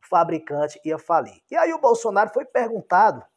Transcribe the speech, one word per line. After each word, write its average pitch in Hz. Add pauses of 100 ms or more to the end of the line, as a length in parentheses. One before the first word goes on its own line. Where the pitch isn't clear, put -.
o -
fabricante 156
ia 156
falir. 151 (100)
E 285
aí 330
o 320
Bolsonaro 220
foi 277
perguntado 214 (160)